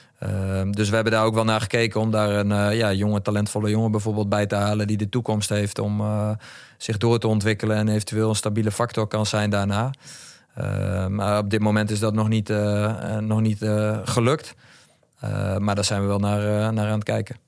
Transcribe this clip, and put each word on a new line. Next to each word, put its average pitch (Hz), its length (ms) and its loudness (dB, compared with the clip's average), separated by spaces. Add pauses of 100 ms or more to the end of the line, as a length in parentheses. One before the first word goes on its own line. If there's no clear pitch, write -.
(180)
Ehm, 98 520 -2
dus 101 180 0
we 101 60 0
hebben 113 180 2
daar 110 120 4
ook 113 100 2
wel 113 100 2
naar 110 160 2
gekeken 110 400 0
om 110 100 0
daar 107 200 2
een, 104 220 2
eh, 104 260 2
ja, 107 140 2
jonge, 104 300 0
talentvolle 104 480 0
jongen 110 200 2
bijvoorbeeld 107 380 0
bij 104 180 2
te 101 80 -2
halen 104 320 0
die 107 100 0
de 104 120 -2
toekomst 110 400 -2
heeft 104 300 -2
om, 104 220 -2
eh, 107 300 0 (480)
zich 113 200 -4
door 117 200 4
te 113 100 0
ontwikkelen 107 480 2
en 107 120 2
eventueel 107 400 0
een 110 60 2
stabiele 107 360 0
factor 117 360 -2
kan 107 200 0
zijn 104 240 0
daarna. 101 400 0 (640)
Ehm, 95 580 -2
maar 104 240 0
op 104 120 -2
dit 107 100 0
moment 107 300 2
is 107 80 0
dat 107 160 0
nog 110 140 2
niet, 110 220 0
eh, 104 340 0
eh, 107 380 -4
nog 110 180 2
niet, 110 220 0
eh, 107 420 0
gelukt. 127 500 0 (640)
Eh, 101 360 -2
maar 101 180 0
daar 101 100 0
zijn 101 160 0
we 101 60 0
wel 101 120 0
naar, 104 220 0
eh, 107 300 0
naar 110 160 -2
aan 107 80 0
het 107 100 -4
kijken. 107 320 -4 (120)